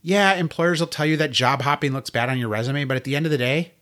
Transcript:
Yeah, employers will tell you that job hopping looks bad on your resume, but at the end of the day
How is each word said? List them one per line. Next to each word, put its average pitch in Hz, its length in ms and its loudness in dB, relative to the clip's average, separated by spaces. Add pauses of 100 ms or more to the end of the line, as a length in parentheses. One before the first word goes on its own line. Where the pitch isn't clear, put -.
Yeah, 196 320 4
employers 170 480 0
will 165 60 0
tell 151 180 -4
you 156 120 2
that 151 140 0
job 127 300 2
hopping 143 320 0
looks 135 160 -6
bad 120 180 0
on 131 100 0
your 117 120 -2
resume, 127 340 -2
but 131 140 -2
at 131 80 -6
the 135 100 -2
end 151 100 0
of 156 60 0
the 147 60 2
day 135 440 0